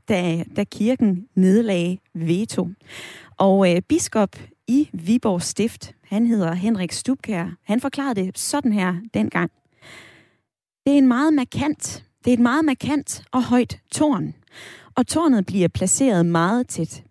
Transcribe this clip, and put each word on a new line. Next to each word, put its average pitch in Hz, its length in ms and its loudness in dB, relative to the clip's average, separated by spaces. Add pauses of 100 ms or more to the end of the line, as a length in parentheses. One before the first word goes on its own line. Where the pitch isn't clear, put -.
da, 175 360 0 (120)
da 202 80 -2
kirken 208 680 -2
nedlagde 185 640 2 (160)
veto. 175 540 -4 (680)
Og, 190 360 4
øh, 180 140 2
biskop - 480 0 (320)
i 285 240 2
Viborg 185 500 0
Stift, - 520 -6 (100)
han 220 220 0
hedder 196 260 0
Henrik 185 400 -2
Stubkjær, 190 720 -6
han 220 160 0
forklarede 269 340 -4
det 190 240 -4
sådan 285 340 -2
her 185 220 0 (200)
dengang: 180 360 -2 (1400)
"Det 277 60 4
er 285 60 6
en 269 100 6
meget 285 260 2
markant, 277 720 -4 (200)
det 240 60 2
er 247 40 6
et 226 60 2
meget 247 240 4
markant 277 680 -2
og 254 120 0
højt 247 360 0 (120)
tårn. 180 420 -2 (640)
Og - 100 0
tårnet 277 400 2
bliver 180 220 0
placeret 185 580 0
meget 175 420 0
tæt - 420 -8